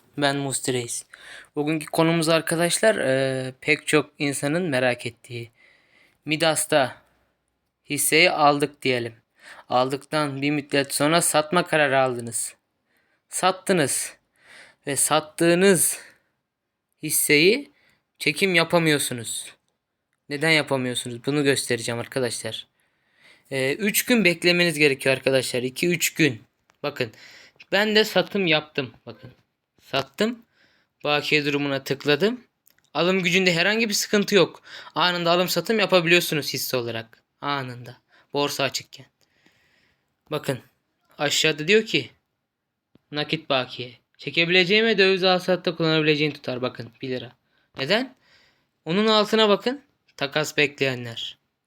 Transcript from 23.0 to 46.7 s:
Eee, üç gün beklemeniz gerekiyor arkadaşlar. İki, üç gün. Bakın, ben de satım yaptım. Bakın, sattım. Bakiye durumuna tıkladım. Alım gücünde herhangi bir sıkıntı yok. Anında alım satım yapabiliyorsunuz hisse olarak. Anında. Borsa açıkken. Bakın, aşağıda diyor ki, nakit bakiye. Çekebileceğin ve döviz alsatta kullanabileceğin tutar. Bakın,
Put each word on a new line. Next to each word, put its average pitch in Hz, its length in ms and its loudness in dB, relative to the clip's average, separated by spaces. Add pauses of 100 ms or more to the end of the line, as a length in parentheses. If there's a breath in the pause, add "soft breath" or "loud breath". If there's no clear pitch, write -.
Eee, 135 240 -2
üç 202 300 -2
gün 233 200 2
beklemeniz 175 540 2
gerekiyor 135 380 2
arkadaşlar. 127 460 -2
İki, 131 260 -4
üç 170 260 -2
gün. 135 280 0 (400)
Bakın, 131 300 -6 (600 loud breath)
ben 214 240 2
de 214 80 6
satım 190 420 0
yaptım. 151 480 -2 (120)
Bakın, 120 260 -18 (500)
sattım. 208 600 -4 (600)
Bakiye 147 400 0
durumuna 143 400 -2
tıkladım. 147 600 0 (500)
Alım 180 280 0
gücünde 180 320 2
herhangi 208 340 0
bir 202 60 -4
sıkıntı 208 400 0
yok. - 280 2 (320 loud breath)
Anında 175 360 0
alım 175 180 2
satım 190 300 -2
yapabiliyorsunuz 170 760 2
hisse 131 220 -4
olarak. 113 460 -8 (180)
Anında. 127 560 -8 (360 soft breath)
Borsa 143 320 0
açıkken. - 420 -8 (1200)
Bakın, 143 280 -6 (600)
aşağıda 151 500 0
diyor 220 180 4
ki, 135 240 -4 (1000)
nakit 147 380 -6
bakiye. 123 420 -4 (260)
Çekebileceğin 175 680 2
ve 220 140 2
döviz 190 260 2
alsatta 180 520 0
kullanabileceğin 156 540 0
tutar. 127 320 -8
Bakın, 120 280 -8 (120)